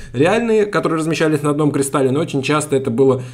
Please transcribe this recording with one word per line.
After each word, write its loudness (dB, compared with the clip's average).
реальные, 2
которые -2
размещались 0
на 0
одном 0
кристалле, 0
но 0
очень -4
часто 0
это 0
было 2